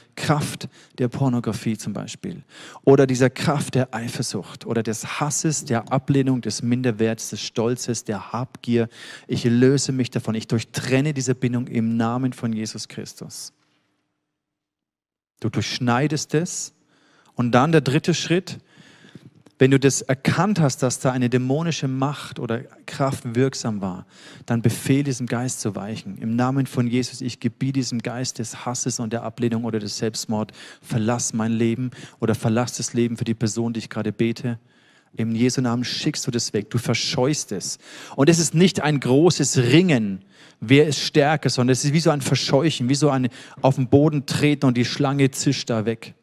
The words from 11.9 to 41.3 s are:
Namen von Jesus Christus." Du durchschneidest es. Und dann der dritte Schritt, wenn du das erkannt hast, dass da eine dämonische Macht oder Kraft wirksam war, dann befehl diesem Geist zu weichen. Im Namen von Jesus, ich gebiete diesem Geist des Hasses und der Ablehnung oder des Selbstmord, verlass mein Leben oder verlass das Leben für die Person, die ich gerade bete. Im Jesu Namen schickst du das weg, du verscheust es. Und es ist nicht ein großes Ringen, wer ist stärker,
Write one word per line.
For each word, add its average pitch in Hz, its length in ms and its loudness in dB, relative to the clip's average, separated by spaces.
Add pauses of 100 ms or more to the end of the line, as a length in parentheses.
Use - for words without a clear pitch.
Namen 123 360 0
von 117 200 -4
Jesus 110 360 -8
Christus." - 640 -14 (1900)
Du 113 100 -4
durchschneidest 123 840 -2
es. - 400 -4 (600)
Und 120 180 0
dann 127 180 6
der 160 120 6
dritte 151 320 2
Schritt, - 440 -2 (1000)
wenn 135 140 6
du 135 60 8
das 131 220 2
erkannt 175 580 0
hast, 143 240 2
dass 127 180 0
da 135 120 2
eine 127 160 0
dämonische 135 580 0
Macht 135 520 -4
oder 117 220 -4 (260)
Kraft 135 480 -4
wirksam 123 480 0
war, 92 240 -6 (400)
dann 117 160 0
befehl 135 400 2
diesem 127 240 -4
Geist 120 340 -4
zu 104 140 -4
weichen. 98 420 -10
Im 113 180 -4
Namen 131 300 2
von 123 220 -2
Jesus, 120 340 -2
ich 123 200 -8
gebiete 131 340 -2
diesem 123 240 -2
Geist 113 400 -6
des - 260 -10
Hasses 127 360 -4
und 110 120 -4
der 117 100 -4
Ablehnung 113 420 -2
oder 110 140 -2
des 104 200 -6
Selbstmord, 110 540 -4 (280)
verlass 120 540 -2
mein 113 180 0
Leben 117 380 0 (300)
oder 110 140 2
verlass 117 440 0
das - 160 -6
Leben 117 240 0
für 117 60 -8
die 113 100 -2
Person, 117 400 -2
die 113 60 -4
ich - 100 -10
gerade 107 220 -4
bete. 117 460 -2 (560)
Im 113 200 -2
Jesu 123 260 2
Namen 123 240 0
schickst - 420 -4
du 135 40 -2
das 120 240 -2
weg, 101 160 -4
du - 80 -2
verscheust - 720 -2
es. - 240 -6 (400)
Und 147 140 6
es 165 80 6
ist 170 160 0
nicht 175 260 4
ein 147 180 2
großes 139 600 4
Ringen, 120 640 4 (360)
wer 139 260 8
ist 143 140 0
stärker, 147 500 2